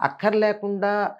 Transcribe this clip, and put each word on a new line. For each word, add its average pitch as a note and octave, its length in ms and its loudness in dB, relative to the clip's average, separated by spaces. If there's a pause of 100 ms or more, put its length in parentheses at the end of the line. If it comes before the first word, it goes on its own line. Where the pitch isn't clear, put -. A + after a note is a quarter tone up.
అక్కర్లేకుండా G3+ 1200 0